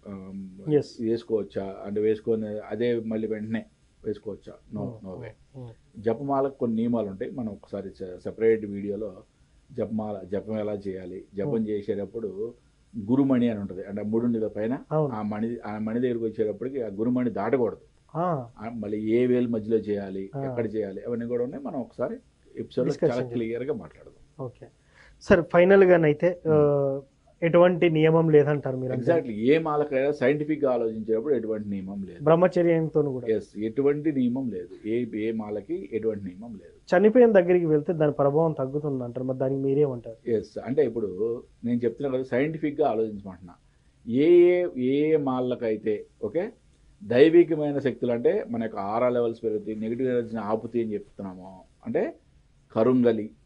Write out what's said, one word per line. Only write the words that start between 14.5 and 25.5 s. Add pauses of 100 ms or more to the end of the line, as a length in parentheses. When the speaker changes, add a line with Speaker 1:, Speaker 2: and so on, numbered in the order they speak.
Speaker 2:
అవును.
Speaker 1:
ఆ
మణి,
ఆ
మణి
దగ్గరికి
వచ్చేటప్పటికి
ఆ
గురుమణి
దాటకూడదు.
Speaker 2:
ఆ.
Speaker 1:
ఆ,
మళ్ళీ (100)
ఏ
వేలు
మధ్యలో
చేయాలి,
Speaker 2:
ఆ.
Speaker 1:
ఎక్కడ
చేయాలి,
అవన్నీ
కూడా
ఉన్నాయి.
మనం
ఒకసారి (400)
ఎపిసోడ్లో
Speaker 2:
Discussion
Speaker 1:
చాలా
Speaker 2:
చేద్దాం.
Speaker 1:
క్లియర్గా
మాట్లాడదాం.
Speaker 2:
ఓకే (540)
సార్, (120)